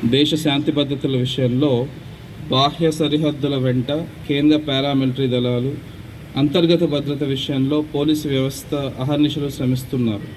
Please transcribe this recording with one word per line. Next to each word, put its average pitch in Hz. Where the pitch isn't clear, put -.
దేశ 147
శాంతి 143
భద్రతల 135
విషయంలో, 127
బాహ్య 143
సరిహద్దుల 147
వెంట 127
కేంద్ర 147
పారామిలిటరీ 135
దళాలు, 123
అంతర్గత 165
భద్రత 139
విషయంలో 135
పోలీసు 151
వ్యవస్థ 135
అహర్నిశలు 143
శ్రమిస్తున్నారు. 127